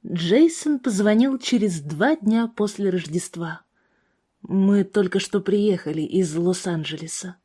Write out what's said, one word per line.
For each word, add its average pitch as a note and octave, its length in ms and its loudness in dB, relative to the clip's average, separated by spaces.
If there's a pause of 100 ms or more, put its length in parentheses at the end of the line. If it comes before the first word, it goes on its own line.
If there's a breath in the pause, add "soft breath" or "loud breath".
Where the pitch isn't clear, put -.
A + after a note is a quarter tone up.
Джейсон C4+ 720 2
позвонил A3+ 600 2
через G3 420 0
два D#3 340 0
дня A3+ 320 0
после G#3 440 -2
Рождества. E3+ 680 -6 (800)
«Мы G3 400 4
только G3 360 0
что G3 200 -2
приехали G3 640 0
из D#3+ 340 0
Лос-Анджелеса». E3+ 1080 -4